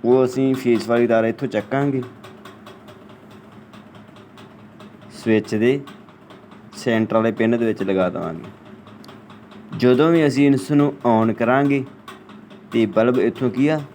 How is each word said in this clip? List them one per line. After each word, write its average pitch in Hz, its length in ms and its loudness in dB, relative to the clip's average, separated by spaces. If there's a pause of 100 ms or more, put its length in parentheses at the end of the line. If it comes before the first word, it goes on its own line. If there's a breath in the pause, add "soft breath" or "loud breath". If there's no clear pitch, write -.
ਉਹ 127 200 4
ਅਸੀਂ 131 300 0
ਫੇਸ 117 340 0
ਵਾਲੀ 120 180 2
ਤਾਰ 113 160 2
ਇੱਥੋਂ 113 240 -4
ਚੱਕਾਂਗੇ, 135 560 -4 (3000)
ਸਵਿੱਚ 110 440 -2
ਦੇ 127 260 0 (920)
ਸੈਂਟਰ 113 420 -2
ਵਾਲੇ 113 160 2
ਪਿੰਨ 113 260 -2
ਦੇ 117 80 -2
ਵਿੱਚ 107 180 -4
ਲਗਾ 95 260 0
ਦੇਵਾਂਗੇ। 82 340 -10 (1300)
ਜਦੋਂ 127 340 4
ਵੀ 160 160 4
ਅਸੀਂ 139 240 4
ਇਸ 135 200 0
ਨੂੰ 143 220 2
on 113 400 2
ਕਰਾਂਗੇ 135 520 0 (840)
ਤੇ 113 140 2
ਬਲਬ 117 340 2
ਇੱਥੋਂ 117 300 -2
ਕੀ 127 180 0
ਆ 156 140 -2 (140)